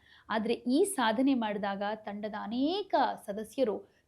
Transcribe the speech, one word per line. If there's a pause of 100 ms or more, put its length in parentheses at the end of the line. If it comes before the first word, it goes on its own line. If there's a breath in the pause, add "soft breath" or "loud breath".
(300 soft breath)
ಆದ್ರೆ
ಈ
ಸಾಧನೆ
ಮಾಡಿದಾಗ (120)
ತಂಡದ
ಅನೇಕ (320)
ಸದಸ್ಯರು (140)